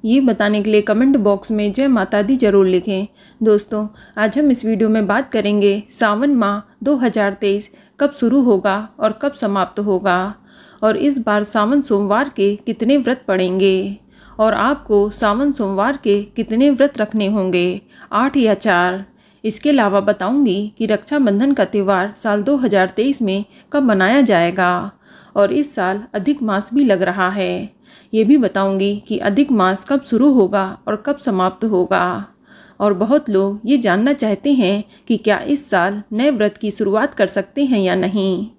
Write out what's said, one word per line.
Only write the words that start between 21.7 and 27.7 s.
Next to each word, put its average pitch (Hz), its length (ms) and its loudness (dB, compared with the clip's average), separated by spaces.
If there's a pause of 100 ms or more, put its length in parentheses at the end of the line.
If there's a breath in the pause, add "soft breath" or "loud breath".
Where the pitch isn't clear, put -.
साल 208 260 -2
दो 262 140 0
हज़ार 196 340 0
तेईस 269 320 -2
में 196 220 -2 (280 soft breath)
कब 285 100 0
मनाया 214 380 2
जाएगा 180 500 2 (680 soft breath)
और 202 160 2
इस 285 220 -2
साल 196 280 -4 (120)
अधिक 240 280 -2
मास 208 320 -4
भी 285 100 4
लग 190 180 2
रहा 185 280 0
है। 190 400 -4 (420 soft breath)